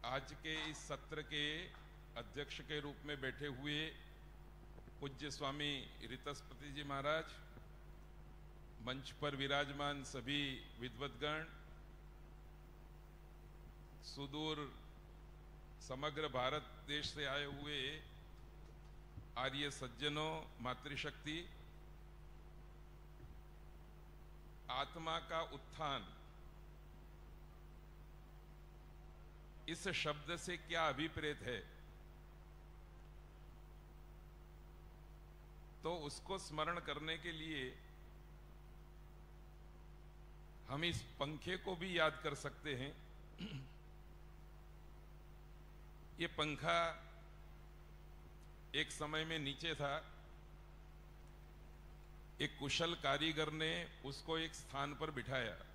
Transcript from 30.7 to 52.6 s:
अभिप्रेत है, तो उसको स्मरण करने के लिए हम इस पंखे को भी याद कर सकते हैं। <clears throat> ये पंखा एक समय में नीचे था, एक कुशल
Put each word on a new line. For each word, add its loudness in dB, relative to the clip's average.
अभिप्रेत 4
है, 2
तो 4
उसको 0
स्मरण 4
करने 2
के 0
लिए 0
हम 4
इस 8
पंखे 2
को 2
भी 4
याद 10
कर 4
सकते 0
हैं। 0
<clears throat> -2
ये 6
पंखा 6
एक 4
समय 2
में 4
नीचे 4
था, 4
एक 4
कुशल 6